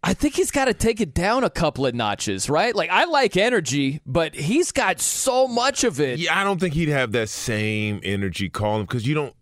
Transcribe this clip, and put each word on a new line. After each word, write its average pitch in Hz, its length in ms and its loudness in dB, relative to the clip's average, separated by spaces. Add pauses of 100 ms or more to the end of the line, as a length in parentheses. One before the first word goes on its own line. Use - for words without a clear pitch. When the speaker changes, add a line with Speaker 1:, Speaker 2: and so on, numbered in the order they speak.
Speaker 1:
I 190 120 2
think 294 200 -2
he's - 160 0
gotta 262 240 2
take 226 260 0
it 165 140 -2
down 220 300 2
a 196 60 2
couple 147 360 0
of 120 80 0
notches, 104 560 -2
right? 196 240 2
Like, 170 160 0
I 226 140 4
like 285 320 2
energy, 156 680 0
but 156 280 0
he's 240 380 0
got 196 260 0
so 262 480 0
much 254 380 0
of 160 160 0
it. 131 200 0
Speaker 2:
Yeah, 165 200 0
I - 20 0
don't 202 160 0
think 170 160 -2
he'd 160 140 2
have 131 240 0
that 110 160 2
same 107 760 -2
energy 98 460 -2
calling, 107 380 -2
'cause 117 200 -4
you 147 80 0
don't 147 280 -4